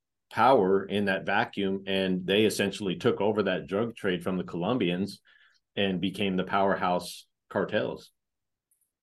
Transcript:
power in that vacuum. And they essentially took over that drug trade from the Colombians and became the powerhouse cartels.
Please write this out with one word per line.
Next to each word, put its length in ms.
power 540
in 220
that 200
vacuum. 600
And 400
they 180
essentially 520
took 220
over 240
that 220
drug 300
trade 280
from 140
the 60
Colombians 760
and 240
became 360
the 80
powerhouse 840
cartels. 640